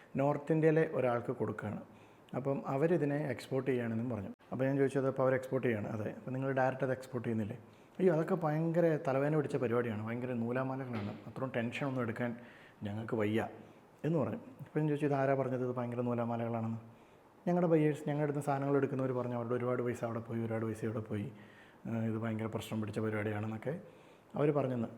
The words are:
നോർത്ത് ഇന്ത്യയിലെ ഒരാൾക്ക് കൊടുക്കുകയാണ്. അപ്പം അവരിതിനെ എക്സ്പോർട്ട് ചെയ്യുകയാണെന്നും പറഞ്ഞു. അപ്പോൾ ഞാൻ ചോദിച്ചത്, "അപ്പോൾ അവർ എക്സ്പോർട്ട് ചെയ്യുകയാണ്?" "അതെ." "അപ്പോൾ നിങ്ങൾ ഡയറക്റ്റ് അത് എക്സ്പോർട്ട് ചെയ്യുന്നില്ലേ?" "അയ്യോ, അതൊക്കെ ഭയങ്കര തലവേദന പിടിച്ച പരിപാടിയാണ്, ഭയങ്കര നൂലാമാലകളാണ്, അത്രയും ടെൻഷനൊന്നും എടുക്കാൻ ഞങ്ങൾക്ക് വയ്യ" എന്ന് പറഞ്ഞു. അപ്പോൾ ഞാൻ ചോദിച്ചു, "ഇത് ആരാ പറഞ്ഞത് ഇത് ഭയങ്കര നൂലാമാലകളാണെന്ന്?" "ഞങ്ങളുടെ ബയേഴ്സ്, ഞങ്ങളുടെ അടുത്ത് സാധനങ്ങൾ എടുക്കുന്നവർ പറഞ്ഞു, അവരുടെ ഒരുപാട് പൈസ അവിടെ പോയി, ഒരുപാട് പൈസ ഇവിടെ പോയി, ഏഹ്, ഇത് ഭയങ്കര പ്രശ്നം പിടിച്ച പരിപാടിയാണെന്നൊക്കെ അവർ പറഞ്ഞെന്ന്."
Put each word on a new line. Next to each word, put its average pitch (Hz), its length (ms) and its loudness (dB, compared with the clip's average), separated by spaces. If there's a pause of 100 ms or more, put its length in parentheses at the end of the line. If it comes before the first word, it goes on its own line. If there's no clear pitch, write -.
(160)
നോർത്ത് 143 380 2
ഇന്ത്യയിലെ 160 400 6
ഒരാൾക്ക് 123 380 2
കൊടുക്കുകയാണ്. 107 500 -4 (540)
അപ്പം 139 320 -2
അവരിതിനെ 143 480 2
എക്സ്പോർട്ട് 135 560 -2
ചെയ്യുകയാണെന്നും 117 380 0
പറഞ്ഞു. 104 200 -4 (220)
അപ്പോൾ 127 140 0
ഞാൻ 135 120 2
ചോദിച്ചത്, 135 300 2
"അപ്പോൾ 131 160 0
അവർ 131 100 4
എക്സ്പോർട്ട് 127 340 0
ചെയ്യുകയാണ്?" 107 220 0
"അതെ." 107 280 -4
"അപ്പോൾ - 140 -10
നിങ്ങൾ 135 200 -2
ഡയറക്റ്റ് 131 320 2
അത് 131 80 2
എക്സ്പോർട്ട് 123 360 -4
ചെയ്യുന്നില്ലേ?" 110 300 -2 (420)
"അയ്യോ, 180 140 6
അതൊക്കെ 165 220 2
ഭയങ്കര 165 720 2
തലവേദന 139 280 2
പിടിച്ച 143 200 2
പരിപാടിയാണ്, 117 520 0
ഭയങ്കര 123 260 -4
നൂലാമാലകളാണ്, 123 800 -2 (140)
അത്രയും 127 280 -6
ടെൻഷനൊന്നും 127 460 -2
എടുക്കാൻ 117 340 -2 (480)
ഞങ്ങൾക്ക് 107 320 -4
വയ്യ" 107 320 2 (580)
എന്ന് 160 140 2
പറഞ്ഞു. 110 200 0 (200)
അപ്പോൾ - 200 -6
ഞാൻ 151 80 4
ചോദിച്ചു, 147 180 2
"ഇത് 143 80 2
ആരാ 135 200 4
പറഞ്ഞത് 127 360 0
ഇത് 123 60 -2
ഭയങ്കര 120 260 -2
നൂലാമാലകളാണെന്ന്?" 117 1000 -2 (480)
"ഞങ്ങളുടെ 175 240 4
ബയേഴ്സ്, 151 380 4
ഞങ്ങളുടെ 147 220 2
അടുത്ത് 143 140 -4
സാധനങ്ങൾ 139 320 2
എടുക്കുന്നവർ 131 340 0
പറഞ്ഞു, 123 240 -2
അവരുടെ 120 180 -2
ഒരുപാട് 123 300 0
പൈസ 120 220 -2
അവിടെ 113 140 -2
പോയി, 117 200 -4
ഒരുപാട് 113 260 -2
പൈസ 110 200 -4
ഇവിടെ 110 140 -2
പോയി, 107 320 -4 (560)
ഏഹ്, 113 100 -2
ഇത് 113 200 0
ഭയങ്കര 110 280 -2
പ്രശ്നം 110 360 -4
പിടിച്ച 107 180 -4
പരിപാടിയാണെന്നൊക്കെ 110 800 -2 (560)
അവർ 151 160 4
പറഞ്ഞെന്ന്." 127 360 0 (100)